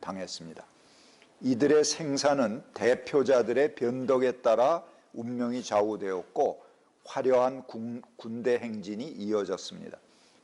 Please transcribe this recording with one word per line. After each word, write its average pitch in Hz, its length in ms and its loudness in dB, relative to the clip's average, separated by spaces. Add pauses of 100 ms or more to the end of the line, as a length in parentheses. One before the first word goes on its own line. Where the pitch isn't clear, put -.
당했습니다. 87 640 -12 (800)
이들의 139 420 4
생사는 139 800 0 (120)
대표자들의 123 1000 2
변덕에 127 640 0
따라 127 440 2 (320)
운명이 120 460 -4
좌우되었고 104 1040 0 (400)
화려한 127 600 2
군-, 117 360 -10 (140)
군대 120 420 0
행진이 107 460 -8
이어졌습니다. 95 920 -6 (460)